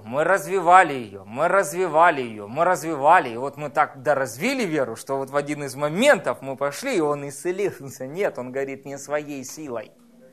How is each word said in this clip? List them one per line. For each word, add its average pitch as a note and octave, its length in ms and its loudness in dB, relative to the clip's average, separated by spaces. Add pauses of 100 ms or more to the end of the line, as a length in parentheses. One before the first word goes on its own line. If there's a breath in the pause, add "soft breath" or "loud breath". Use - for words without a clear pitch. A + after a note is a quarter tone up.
мы B2 180 0
развивали F3 680 6
её, G2+ 320 -8
мы B2 240 0
развивали F3 720 4
её, G#2+ 240 -8
мы C3 180 0
развивали. D#3+ 680 4
И A2+ 60 -8
вот C3+ 200 -6
мы D3 120 -8
так C#3 340 -2
доразвили D3 640 0
веру, D3 300 -2
что C3+ 220 -6
вот C3+ 120 -4
в C3+ 60 -14
один D3 300 -2
из C3 100 -8
моментов D#3 680 0
мы C3+ 160 -8
пошли, C#3+ 400 -4
и F3 40 2
он C#3+ 280 -2
исцелился. D3+ 760 -6
Нет, E3 320 -4
он B2+ 140 -8
говорит: C3+ 320 -6
"Не C#3 120 -12
своей C#3+ 480 -6
силой". B2 460 -10 (420)